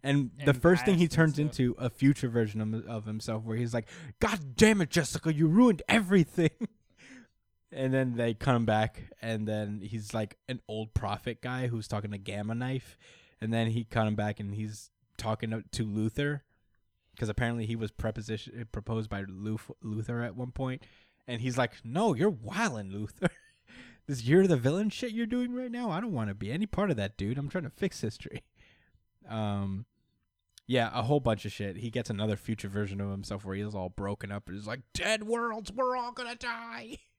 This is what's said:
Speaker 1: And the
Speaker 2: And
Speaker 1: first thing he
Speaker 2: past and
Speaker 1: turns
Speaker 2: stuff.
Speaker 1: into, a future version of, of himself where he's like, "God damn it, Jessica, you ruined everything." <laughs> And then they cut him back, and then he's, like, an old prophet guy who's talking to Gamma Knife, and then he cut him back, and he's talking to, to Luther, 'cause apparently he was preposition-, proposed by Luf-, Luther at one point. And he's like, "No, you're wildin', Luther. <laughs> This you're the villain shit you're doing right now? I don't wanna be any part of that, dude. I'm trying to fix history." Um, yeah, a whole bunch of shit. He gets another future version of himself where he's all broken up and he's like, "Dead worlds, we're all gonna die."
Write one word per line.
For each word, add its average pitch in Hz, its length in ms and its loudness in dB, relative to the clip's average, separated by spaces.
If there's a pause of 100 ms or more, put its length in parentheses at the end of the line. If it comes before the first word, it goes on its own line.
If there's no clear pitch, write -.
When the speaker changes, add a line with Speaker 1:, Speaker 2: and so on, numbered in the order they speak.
Speaker 1:
And 139 280 4 (140)
the 143 80 6
Speaker 2:
And 127 100 2
Speaker 1:
first 170 240 8
thing 202 80 6
he 170 120 6
Speaker 2:
past - 120 0
and 160 160 6
Speaker 1:
turns - 0 -
Speaker 2:
stuff. 143 260 0
Speaker 1:
into, 123 180 4
a 123 120 0
future 139 380 4
version 110 320 2 (140)
of, 110 120 -6
of 113 180 -8
himself 110 400 -6
where 113 120 -4
he's 120 180 -2
like, 117 140 -2 (320)
"God 165 360 0
damn 214 240 8
it, 160 100 2
Jessica, 160 440 0
you 156 140 4
ruined 208 400 6
everything." 185 640 4 (100)
<laughs> 226 80 -4 (1000)
And 131 220 0
then 131 240 2
they 117 160 2
cut 123 240 2
him 117 80 2
back, 110 560 0
and 110 260 -4
then 107 360 -4
he's, 104 320 -8
like, 110 240 -4 (100)
an 127 200 -8
old 110 260 -6
prophet 104 480 -4
guy 127 240 -4
who's 113 200 -2
talking 104 260 -4
to 104 60 -6
Gamma 101 360 -4
Knife, 127 420 -4 (460)
and 110 100 -2
then 113 200 2
he 113 120 0
cut 110 220 2
him 107 100 2
back, 104 240 -2
and 101 140 -6
he's 107 340 -8 (300)
talking 113 320 -2
to, 113 120 -4 (100)
to 117 120 -2
Luther, 110 600 -2 (720)
'cause 113 100 -2
apparently 117 380 0
he 113 100 -2
was 110 140 -4
preposition-, 110 840 -6
proposed 113 380 -4
by 101 180 -4
Luf-, 104 420 -6 (120)
Luther 110 400 -4
at 113 120 -6
one 127 160 -8
point. 127 320 -6 (440)
And 117 160 -6
he's 127 160 -2
like, - 260 0
"No, 165 300 2
you're 180 180 2
wildin', 110 580 -4
Luther. 104 380 -4 (400)
<laughs> - 380 -20
This 127 180 -6
you're 175 220 8
the 170 100 6
villain 156 320 2
shit 240 240 -4
you're 226 140 -2
doing 247 280 -2
right 247 160 -4
now? 240 200 -4
I 165 100 -2
don't 226 140 -4
wanna 107 200 -2
be 101 160 -6
any 175 140 0
part 202 260 0
of 135 60 2
that, 104 220 -4
dude. 104 180 -2
I'm 139 140 -4
trying 175 140 -4
to - 60 -8
fix - 300 -4
history." - 440 -8 (840)
Um, 101 560 -2 (840)
yeah, 120 280 2
a 117 80 0
whole 143 180 4
bunch 117 240 0
of 104 80 -4
shit. 98 240 -6
He 113 140 -6
gets 120 180 -4
another 107 280 0
future 110 320 -6
version 98 340 -4
of 101 80 -4
himself 98 340 -6
where 95 120 -6
he's 104 180 -6
all 92 160 -6
broken 101 420 -6
up 104 160 -10
and 92 80 -10
he's 104 100 -10
like, 120 140 -8 (140)
"Dead 214 300 0
worlds, 226 460 -4
we're 254 280 0
all 240 140 -6
gonna 240 220 -10
die." 233 640 -10 (220)